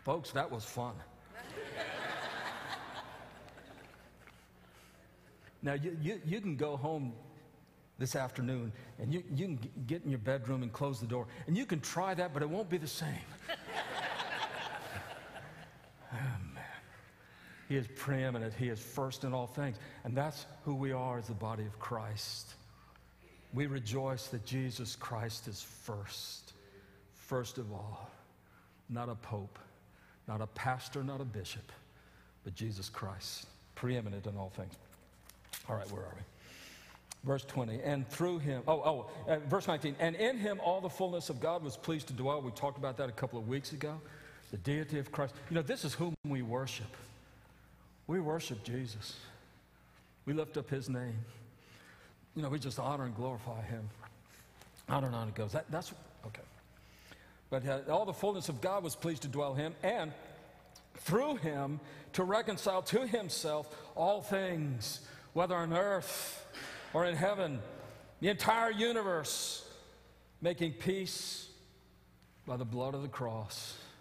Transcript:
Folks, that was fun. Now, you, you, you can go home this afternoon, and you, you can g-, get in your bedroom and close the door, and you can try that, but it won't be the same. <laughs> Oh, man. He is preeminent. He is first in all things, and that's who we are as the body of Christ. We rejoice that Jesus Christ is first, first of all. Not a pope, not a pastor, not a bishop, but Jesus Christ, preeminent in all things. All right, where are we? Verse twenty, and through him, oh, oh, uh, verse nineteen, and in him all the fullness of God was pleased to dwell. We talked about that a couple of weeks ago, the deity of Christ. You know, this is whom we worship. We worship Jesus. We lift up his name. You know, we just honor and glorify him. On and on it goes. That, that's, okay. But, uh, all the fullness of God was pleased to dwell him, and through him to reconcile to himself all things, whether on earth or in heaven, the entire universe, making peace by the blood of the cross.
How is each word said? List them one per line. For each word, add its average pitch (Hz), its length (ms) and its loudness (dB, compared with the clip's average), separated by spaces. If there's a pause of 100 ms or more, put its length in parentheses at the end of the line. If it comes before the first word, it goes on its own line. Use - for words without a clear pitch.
Folks, 156 300 0
that 139 180 0
was 113 120 -4
fun. 120 300 -2 (4000)
Now, 143 100 4
you, 160 260 0
you, 170 240 0
you 170 160 2
can 196 160 0
go 147 220 2
home 139 340 0 (840)
this 131 180 0
afternoon, 123 560 0 (280)
and 120 120 0
you, 175 120 2 (100)
you 156 140 2
can 147 120 0
g-, 110 120 -6 (160)
get 170 160 0
in 143 80 2
your 127 80 2
bedroom 127 420 2
and 117 100 -2
close 135 280 0
the 117 80 -2
door, 120 180 0 (220)
and 170 100 6
you 262 80 2
can 165 140 2
try 185 340 0
that, 175 220 2
but 147 80 4
it 147 80 2
won't 190 180 0
be 175 80 4
the 156 80 0
same. 147 320 -2 (320)
<laughs> - 60 2 (2500)
Oh, 110 400 -2
man. - 100 -10 (1040)
He 139 80 4
is 123 200 4
preeminent. 127 580 2
He 123 160 2
is 110 100 0
first 131 440 -2
in 127 100 2
all 123 140 2
things, 135 300 0 (260)
and 123 120 0
that's 147 300 0 (200)
who 147 100 2
we 135 160 2
are 127 260 2
as 113 80 -4
the 117 80 -4
body 110 320 0
of 104 140 -6
Christ. - 760 -4 (1000)
We 139 100 4
rejoice 131 600 0
that 110 180 -4
Jesus 127 500 0
Christ 113 520 -2
is 98 160 -8
first, - 880 -8 (640)
first 123 420 -2
of 110 160 -4
all. 104 380 -8 (760)
Not 120 220 -2
a 117 60 -4
pope, 104 420 -6 (680)
not 110 140 0
a 107 60 -2
pastor, 131 560 -2
not 135 180 -2
a 139 40 -2
bishop, 107 460 -6 (720)
but 95 100 -6
Jesus 101 340 -2
Christ, - 600 -6 (260)
preeminent 107 540 0
in 101 100 -2
all 95 140 -4
things. 95 220 -6 (920)
All 117 80 0
right, 101 160 -4
where 98 120 -6
are 90 120 -8
we? 101 60 -10 (1000)
Verse 135 220 2
twenty, 120 360 0
and 139 260 2
through 175 320 2
him, 139 280 2
oh, 151 400 6 (200)
oh, - 40 6
uh, 156 160 6
verse 180 200 4
nineteen, 147 320 2
and 165 160 6
in 226 220 4
him 202 260 2
all 185 180 6
the 185 80 0
fullness 175 420 0
of 135 80 -2
God 165 240 2
was 139 140 -4
pleased 156 300 0
to 135 60 -4
dwell. 135 280 2
We 123 100 -2
talked 135 260 -2
about 135 200 -2
that 135 120 2
a - 20 -6
couple 123 280 -2
of 110 80 -4
weeks 139 240 0
ago, 151 280 -4 (520)
the 110 60 -4
deity 147 420 2
of 135 120 -4
Christ. 139 220 2 (160)
You 165 60 2
know, 165 80 6
this 247 200 0
is 151 120 0
whom 170 180 2 (100)
we 135 200 2
worship. 120 520 -2 (1120)
We 180 140 4
worship 151 440 0
Jesus. 117 520 -4 (1120)
We 139 60 2
lift 151 240 0
up 139 120 -4
his 135 200 -2
name. 123 280 0 (1160)
You 156 80 0
know, 139 60 0
we 147 100 2
just 131 180 -4
honor 135 280 2
and 120 100 -2
glorify 117 480 -2
him. 107 260 -2 (1000)
On 139 140 4
and 123 120 2
on 113 140 0
it 104 60 -4
goes. 107 180 0
That, 156 180 2
that's, - 220 -2 (340)
okay. 107 160 -10 (1040)
But, 131 160 2
uh, 139 240 2
all 180 160 6
the 190 80 0
fullness 196 360 2
of 135 100 0
God 190 240 4
was 160 120 0
pleased 165 260 0
to 147 60 -4
dwell 139 260 2
him, 147 200 2 (100)
and 180 280 4 (840)
through 262 420 4
him 147 420 2 (340)
to 190 100 4
reconcile 196 580 4
to 240 260 4
himself 165 640 2 (220)
all 190 260 6
things, 160 800 2 (320)
whether 175 220 6
on 170 160 4
earth 190 720 4 (480)
or 170 120 8
in 175 100 4
heaven, 170 460 4 (580)
the 175 100 6
entire 226 420 8
universe, 208 960 2 (720)
making 170 320 4
peace - 760 0 (960)
by 127 120 -2
the 127 80 0
blood 123 300 0
of 139 80 -2
the 143 40 -2
cross. 113 720 -4 (240)